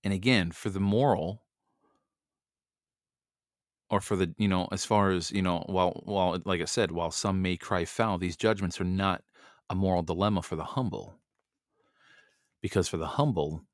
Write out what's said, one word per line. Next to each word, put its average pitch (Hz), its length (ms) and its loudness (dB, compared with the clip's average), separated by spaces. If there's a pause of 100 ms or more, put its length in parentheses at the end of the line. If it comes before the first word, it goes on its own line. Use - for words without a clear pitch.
And 98 100 0
again, 95 380 4
for - 200 -4
the 95 100 -4
moral, 104 640 2 (2500)
or 101 100 2
for - 160 -2
the, 90 220 0
you 104 100 2
know, 92 240 2
as 95 120 -4
far 101 260 4
as, 87 200 0
you 98 120 0
know, 87 240 0
while, 92 380 0
while, 92 400 0
like 92 160 -2
I 85 40 -2
said, 98 260 0
while 82 200 -4
some 95 320 -2
may 90 140 0
cry 90 280 -2
foul, 104 340 -2
these 87 180 -4
judgments 101 440 0
are 92 40 0
not 95 380 0 (460)
a 95 60 -6
moral 92 280 2
dilemma 87 400 0
for - 140 -8
the 80 80 -6
humble. - 560 -6 (1400)
Because 95 280 0
for - 80 -6
the 80 100 -4
humble 80 680 -2